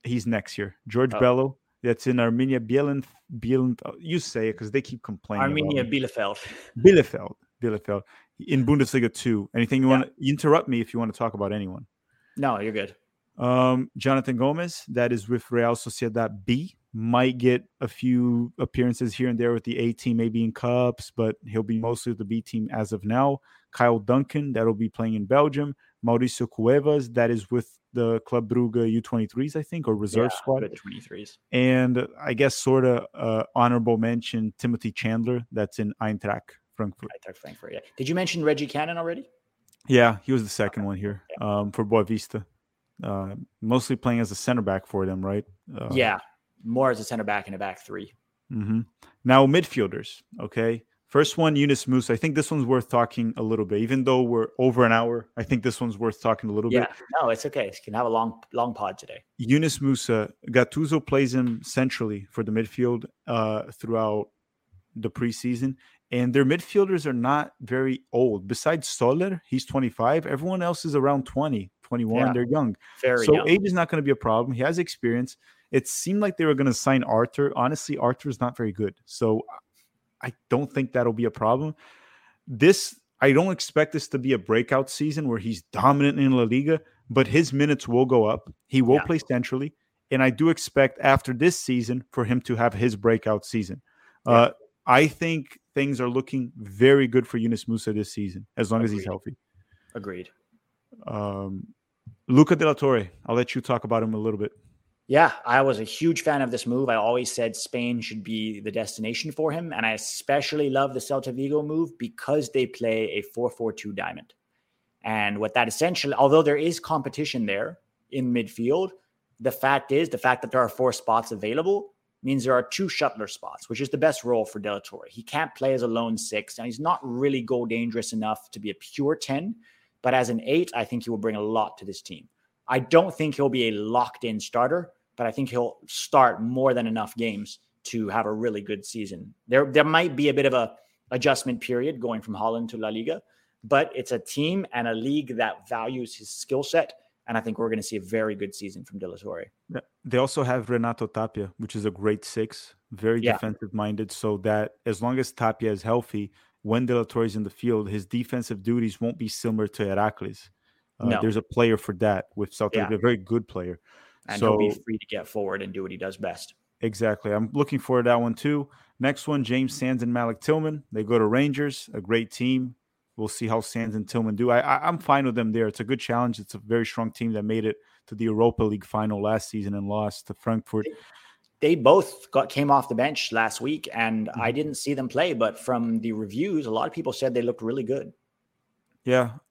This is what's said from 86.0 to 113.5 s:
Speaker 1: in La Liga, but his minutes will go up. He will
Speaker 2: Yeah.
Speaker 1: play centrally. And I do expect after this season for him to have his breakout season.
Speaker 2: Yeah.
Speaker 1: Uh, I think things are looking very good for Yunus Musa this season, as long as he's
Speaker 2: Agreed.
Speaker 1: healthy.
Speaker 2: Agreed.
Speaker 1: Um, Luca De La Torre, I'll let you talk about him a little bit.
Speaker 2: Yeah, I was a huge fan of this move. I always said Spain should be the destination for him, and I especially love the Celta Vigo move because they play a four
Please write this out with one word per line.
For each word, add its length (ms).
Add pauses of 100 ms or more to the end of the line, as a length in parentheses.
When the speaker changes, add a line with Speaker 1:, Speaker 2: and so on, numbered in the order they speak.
Speaker 1:
in 120
La 120
Liga, 360 (300)
but 160
his 260
minutes 360
will 180
go 180
up. 260 (160)
He 160
will 140
Speaker 2:
Yeah. 80
Speaker 1:
play 140
centrally. 560 (360)
And 120
I 80
do 200
expect 500
after 320
this 260
season 540
for 120
him 180
to 140
have 180
his 200
breakout 500
season. 380 (440)
Speaker 2:
Yeah. 60
Speaker 1:
Uh, 180 (360)
I 220
think 500 (160)
things 260
are 80
looking 480
very 520
good 180
for 120
Yunus 280
Musa 260
this 200
season, 340 (100)
as 140
long 140
as 60
he's 100
Speaker 2:
Agreed. 120
Speaker 1:
healthy. 240 (580)
Speaker 2:
Agreed. 340 (800)
Speaker 1:
Um, 600 (600)
Luca 280
De 100
La 80
Torre, 340 (180)
I'll 80
let 200
you 60
talk 240
about 180
him 120
a 40
little 200
bit. 140 (540)
Speaker 2:
Yeah, 260 (120)
I 160
was 200
a 40
huge 380
fan 180
of 100
this 160
move. 220
I 60
always 360
said 260
Spain 440
should 240
be 360
the 100
destination 640
for 200
him, 200
and 120
I 80
especially 800
love 240
the 60
Celta 340
Vigo 280
move 360
because 540
they 140
play 440
a 120
four 280